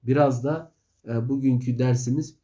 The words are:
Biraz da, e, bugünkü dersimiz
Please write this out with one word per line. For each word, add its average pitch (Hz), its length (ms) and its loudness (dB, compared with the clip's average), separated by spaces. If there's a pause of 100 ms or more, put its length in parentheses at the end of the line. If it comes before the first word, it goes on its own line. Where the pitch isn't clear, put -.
Biraz 131 420 2
da, 160 280 -4 (360)
e, 117 200 -2
bugünkü 127 500 0
dersimiz 127 640 0